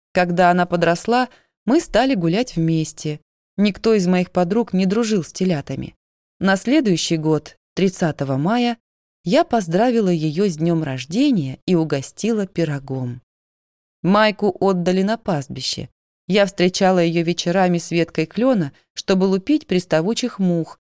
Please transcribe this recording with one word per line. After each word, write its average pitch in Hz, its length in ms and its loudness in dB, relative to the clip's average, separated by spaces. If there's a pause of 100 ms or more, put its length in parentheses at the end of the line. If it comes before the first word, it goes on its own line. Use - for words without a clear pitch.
(120)
Когда 175 380 2
она 180 160 2
подросла, 180 600 0 (360)
мы 285 160 2
стали 262 340 0
гулять 185 420 -2
вместе. 160 640 -2 (360)
Никто 208 380 0
из 190 120 2
моих 180 240 2
подруг 196 420 0
не 190 140 0
дружил 208 360 0
с - 100 -10
телятами. 143 600 -4 (460)
На 190 160 2
следующий 208 600 0
год, 156 400 -2 (180)
тридцатого 156 600 -2
мая, 233 420 0 (460)
я 262 200 2
поздравила 220 640 0
ее 160 400 0
с 160 80 -4
днем 165 260 0
рождения 151 840 -2
и 180 100 4
угостила 165 720 -2
пирогом. 135 720 -6 (800)
Майку 208 560 2
отдали 185 440 2
на 214 140 -2
пастбище. 139 720 -6 (380)
Я 202 200 2
встречала 185 520 2
ее 170 240 2
вечерами 175 560 0
с - 140 -8
веткой 165 340 -2
клена, 208 460 0 (220)
чтобы 190 300 0
лупить 196 440 0
приставучих 185 720 -2
мух, 175 400 -2 (140)